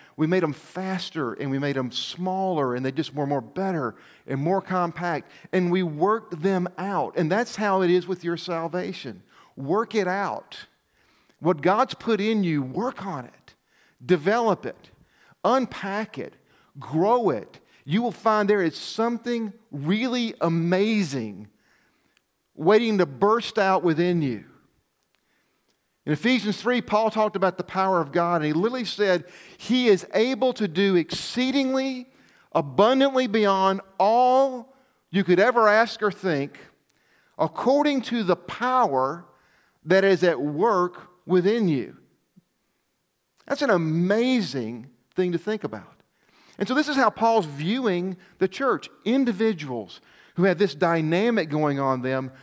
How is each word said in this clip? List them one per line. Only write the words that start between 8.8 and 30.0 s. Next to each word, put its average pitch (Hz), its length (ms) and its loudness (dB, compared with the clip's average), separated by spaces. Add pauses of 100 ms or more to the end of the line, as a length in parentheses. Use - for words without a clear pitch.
Work 202 400 -2
it 190 100 2
out. 185 640 -6 (720)
What 156 200 2
God's 208 340 2
put 220 260 -2
in 214 240 0
you, 151 180 0
work 185 420 -6
on 147 200 -8
it. - 320 -20 (500)
Develop 185 580 2
it. - 260 -12 (520)
Unpack 214 760 -2
it. 95 160 -10 (440)
Grow 180 520 2
it. - 280 -6 (280)
You 175 140 0
will 240 120 -2
find 214 360 2
there 208 140 4
is 160 160 -2
something 233 760 -4 (180)
really 220 680 -2
amazing 165 1080 0 (1080)
waiting 214 420 4
to 180 80 4
burst 202 540 0
out 190 240 2
within 170 400 2
you. 117 220 -4 (1600)
In 147 80 0
Ephesians 214 480 -2
three, 240 180 0
Paul 214 300 0
talked 214 260 -2
about 180 220 0
the 175 40 -8
power 190 380 0
of 147 100 -4
God, 170 260 0
and 151 100 -2
he 151 80 0
literally 226 320 -2
said, 190 400 0 (320)
"He 247 300 2
is 190 260 4